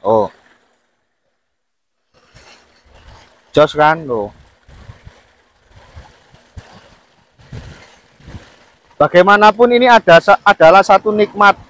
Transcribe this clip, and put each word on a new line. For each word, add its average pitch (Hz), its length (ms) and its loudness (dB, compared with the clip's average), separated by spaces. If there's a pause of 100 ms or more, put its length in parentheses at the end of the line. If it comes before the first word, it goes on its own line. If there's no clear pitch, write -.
Oh. 104 260 -2 (3250)
Jos 147 200 -2
kan, 151 280 -2
lho. 113 280 -10 (4000)
Bagaimanapun 208 800 0
ini 247 160 0
ada 180 320 2
sa-, - 240 0
adalah 190 400 2
satu 202 240 -2
nikmat. 202 480 -2 (120)